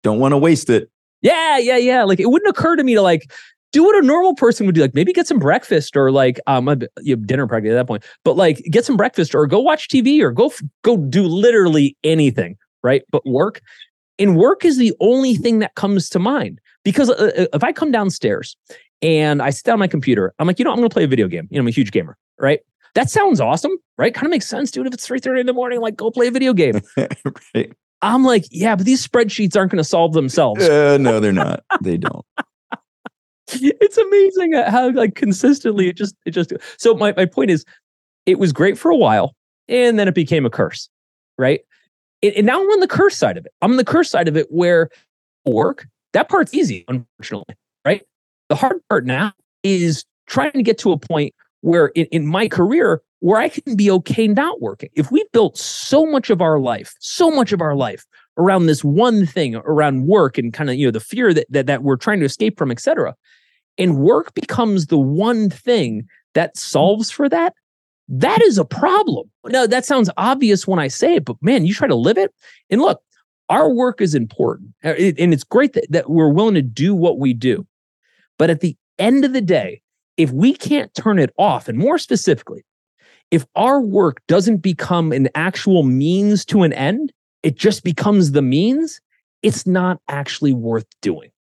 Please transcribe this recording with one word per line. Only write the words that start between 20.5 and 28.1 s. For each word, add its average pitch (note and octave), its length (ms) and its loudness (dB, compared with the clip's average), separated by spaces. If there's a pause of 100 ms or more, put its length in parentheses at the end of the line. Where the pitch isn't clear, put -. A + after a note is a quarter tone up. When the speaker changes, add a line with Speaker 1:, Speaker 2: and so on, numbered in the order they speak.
Speaker 2:
"You B3 60 -2
know, C#4+ 60 0
I'm A#3 80 -2
gonna A#3 100 2
play E3+ 160 0
a C#3+ 40 -2
video A2+ 200 0
game." F2 220 -10
You C#3+ 80 -6
know, C3 60 0
I'm A#2 40 0
a - 20 -2
huge A2+ 220 -2
gamer, E2+ 240 -4 (240)
right? C#3 200 0 (340)
That B3 160 0
sounds F#4+ 320 2
awesome, D#3+ 340 -2 (220)
right? A#3 160 0
Kinda D4+ 160 -4
makes D4+ 160 -2
sense, C4 240 -6
dude. C4 160 -6
If B3 80 -8
it's - 120 -16
three B3+ 140 -6
thirty C4 200 -4
in B3 60 -2
the B3 60 -2
morning, B3 300 -4
like, A3 140 -6
go A3 140 -4
play A#3+ 180 0
a - 20 -2
video C4 240 0
game. B2+ 260 2 (160)
Speaker 1:
<laughs> - 580 -8
Right. - 160 -4 (320)
Speaker 2:
I'm A#3+ 220 2